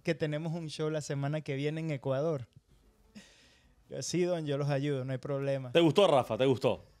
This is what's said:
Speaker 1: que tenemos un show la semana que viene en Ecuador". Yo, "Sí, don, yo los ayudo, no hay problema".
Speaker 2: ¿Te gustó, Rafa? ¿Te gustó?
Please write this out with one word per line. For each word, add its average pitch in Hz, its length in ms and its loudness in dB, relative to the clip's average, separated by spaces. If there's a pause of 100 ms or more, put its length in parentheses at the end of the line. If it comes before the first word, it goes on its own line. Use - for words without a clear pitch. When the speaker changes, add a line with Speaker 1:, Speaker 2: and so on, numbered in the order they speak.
Speaker 1:
que 170 100 -2
tenemos 156 400 -4
un 170 160 -8
show 156 200 -4
la 156 120 -2
semana 143 400 -4
que 139 140 -6
viene 147 240 -4
en 160 120 -4
Ecuador". 139 560 -2 (1400)
Yo, 135 120 -8
"Sí, 175 220 -2
don, 175 220 -2
yo 143 120 -2
los 143 120 -2
ayudo, 139 360 -2
no 135 80 -6
hay 127 60 -4
problema". 135 520 -4
Speaker 2:
¿Te 165 80 4
gustó, 170 280 6
Rafa? 123 300 4
¿Te 127 80 4
gustó? 117 400 2 (140)